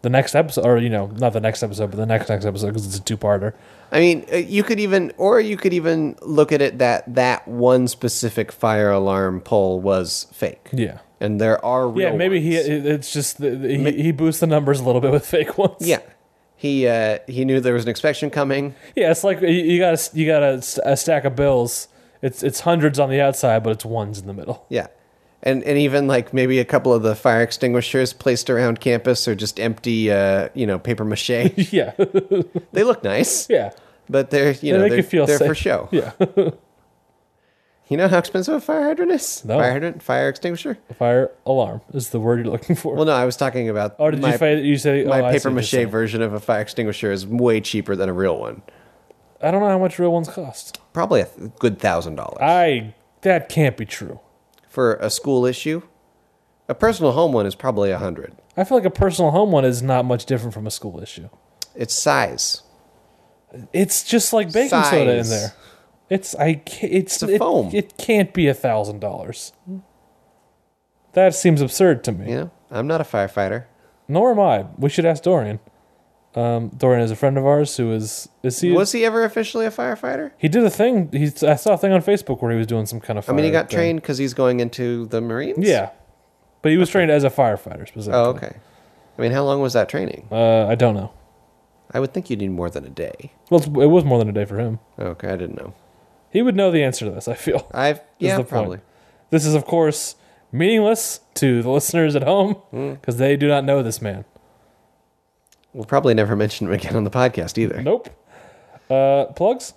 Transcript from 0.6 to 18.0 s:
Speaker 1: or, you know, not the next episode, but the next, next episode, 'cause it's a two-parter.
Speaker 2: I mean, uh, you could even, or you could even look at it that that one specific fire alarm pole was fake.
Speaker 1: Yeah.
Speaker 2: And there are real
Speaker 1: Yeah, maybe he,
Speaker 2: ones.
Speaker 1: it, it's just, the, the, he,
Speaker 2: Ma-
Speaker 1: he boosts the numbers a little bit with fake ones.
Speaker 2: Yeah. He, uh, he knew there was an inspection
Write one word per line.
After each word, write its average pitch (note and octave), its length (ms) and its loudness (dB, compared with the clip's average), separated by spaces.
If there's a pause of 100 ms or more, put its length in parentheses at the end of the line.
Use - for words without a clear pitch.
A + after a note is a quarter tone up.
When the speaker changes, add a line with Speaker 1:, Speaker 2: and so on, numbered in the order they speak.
Speaker 1:
or, A#2+ 120 6
you A#2+ 120 0
know, G2+ 180 -2 (100)
not B2 140 2
the A2 80 -2
next A2 240 -2
episode, G2+ 280 -6
but G2 60 -8
the A2 80 -2
next, A2 220 0
next G#2 160 -2
episode, G#2 300 -4
'cause G#2+ 120 -6
it's G2 120 -8
a F#2+ 40 -10
two-parter. G#2 520 -2 (380)
Speaker 2:
I D#3 80 2
mean, E3+ 340 4
uh, E3+ 40 0
you G3 260 -2
could G#3 180 -2
even, F#3+ 360 0
or G#3 220 2
you G#3+ 160 -2
could F3+ 180 -2
even D#3+ 480 -2
look D3+ 300 2
at C#3+ 100 2
it B2+ 180 0
that A#2+ 360 0
that B2 320 2
one B2 400 4
specific A2+ 640 -4
fire G#2+ 400 2
alarm F#2+ 500 0
pole F#2+ 380 0
was F#2 540 -2
fake. - 400 -8
Speaker 1:
Yeah. A#2+ 260 -4 (220)
Speaker 2:
And G#2 180 -2
there A2 240 2
are B2+ 240 0
real E3 220 0
Speaker 1:
Yeah, - 80 0
maybe F3+ 240 0
he, D#3+ 140 0
Speaker 2:
ones. D3+ 120 0
Speaker 1:
it, D3+ 180 -2
it's D3 280 -2
just, C#3+ 240 -6
the, C#3+ 140 -2
the, C3 180 -4
he, C#3 80 0
Speaker 2:
Ma- C#3+ 140 2
Speaker 1:
he D#3 200 0
boosts D#3 300 0
the E3+ 60 2
numbers C#3 320 2
a B2+ 40 -6
little B2 180 4
bit C3 100 2
with C#3+ 140 2
fake - 320 -2
ones. F3+ 300 0
Speaker 2:
Yeah. E3 120 2 (580)
He, C3+ 300 0
uh, A2 400 0
he C3 180 -4
knew C3 160 2
there B2 140 2
was A#2+ 80 0
an A#2 60 -2
inspection D3 420 -2